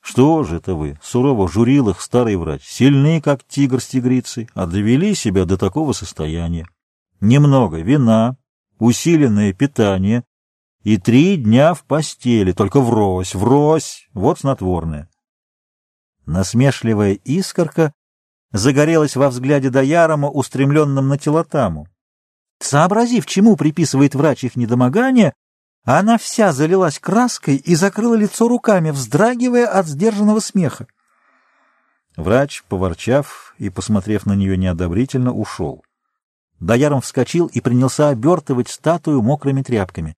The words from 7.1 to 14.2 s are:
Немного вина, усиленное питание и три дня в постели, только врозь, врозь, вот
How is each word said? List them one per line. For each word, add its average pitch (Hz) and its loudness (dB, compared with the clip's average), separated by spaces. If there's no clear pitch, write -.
Немного 123 4
вина, 117 2
усиленное 117 2
питание 107 0
и 104 0
три 143 2
дня 135 4
в - -14
постели, 120 -2
только 104 0
врозь, 104 0
врозь, 143 0
вот 117 -2